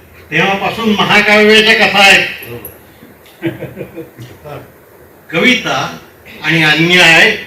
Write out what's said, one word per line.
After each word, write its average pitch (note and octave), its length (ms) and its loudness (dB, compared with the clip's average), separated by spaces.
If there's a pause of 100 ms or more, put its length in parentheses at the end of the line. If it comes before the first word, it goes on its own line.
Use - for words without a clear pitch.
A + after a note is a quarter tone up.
(320)
तेव्हापासून G3 640 -2
महाकाव्याच्या G#3 920 2
कथा G3 120 0
आहेत. G3 280 4 (3000)
कविता - 680 -2 (460)
आणि D#3+ 200 0
अन्याय E3+ 840 2